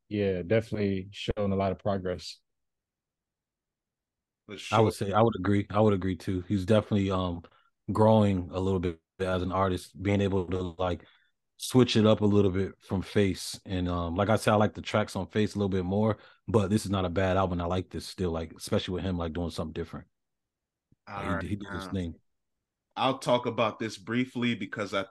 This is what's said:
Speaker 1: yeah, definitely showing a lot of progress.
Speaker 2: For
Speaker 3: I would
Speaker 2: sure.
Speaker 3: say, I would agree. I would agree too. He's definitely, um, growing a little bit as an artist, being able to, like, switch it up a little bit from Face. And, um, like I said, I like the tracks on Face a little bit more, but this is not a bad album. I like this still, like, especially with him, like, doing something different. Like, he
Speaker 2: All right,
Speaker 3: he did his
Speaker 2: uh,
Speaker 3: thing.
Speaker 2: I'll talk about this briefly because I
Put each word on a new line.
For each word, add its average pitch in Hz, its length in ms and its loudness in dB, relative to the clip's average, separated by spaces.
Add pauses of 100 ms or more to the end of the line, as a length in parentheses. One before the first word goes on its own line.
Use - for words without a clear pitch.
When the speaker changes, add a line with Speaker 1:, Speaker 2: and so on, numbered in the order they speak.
Speaker 1:
yeah, 98 340 -2
definitely 98 720 0
showing 104 400 -4
a 95 40 0
lot 95 160 0
of 90 60 -8
progress. 92 600 -4 (2000)
Speaker 2:
For 101 100 -14 (140)
Speaker 3:
I 107 100 6
would 107 140 4
Speaker 2:
sure. 104 140 -6
Speaker 3:
say, 95 40 -2
I 104 100 4
would 117 140 4
agree. 101 340 2
I 104 100 2
would 110 140 6
agree 92 220 0
too. 92 320 -4
He's 98 160 0
definitely, 101 460 2
um, 92 320 -2 (500)
growing 104 600 4
a 92 80 -4
little 95 200 0
bit 87 180 -4 (200)
as 92 240 -2
an 90 100 -4
artist, 92 500 -2
being 101 180 2
able 95 260 0
to, 90 320 -6
like, 87 260 -4 (520)
switch - 400 4
it 107 100 6
up 107 140 6
a 107 60 4
little 101 240 4
bit 92 300 -2
from 92 220 -4
Face. - 640 -2
And, 90 220 -2
um, 87 260 -2
like 98 140 2
I 107 80 4
said, 110 160 2
I 107 40 6
like 104 180 2
the 90 80 -12
tracks 104 340 -2
on 92 120 -4
Face 107 260 -2
a 104 40 -6
little 101 120 0
bit 92 140 0
more, 104 340 0 (280)
but 98 240 2
this 107 140 2
is 95 60 -6
not 95 140 0
a 90 60 0
bad 92 280 2
album. 90 220 0
I 85 40 -4
like 90 260 -2
this - 160 -10
still, 90 240 -4
like, 82 260 -6
especially - 380 -4
with 85 100 -4
him, 95 140 -2
like, 85 140 -4
doing 85 180 -4
something 80 220 -8
different. 80 340 -10 (1000)
Like, 101 160 -10
he 95 60 -4
Speaker 2:
All 95 60 -2
right, 95 100 -6
Speaker 3:
he 101 100 -4
did 98 160 -10
his 92 140 -8
Speaker 2:
uh, 90 60 -12
Speaker 3:
thing. 87 220 -4 (840)
Speaker 2:
I'll 131 220 0
talk 123 280 0
about 113 320 0
this 110 180 -6
briefly 120 580 -2
because 101 400 -6
I 98 160 0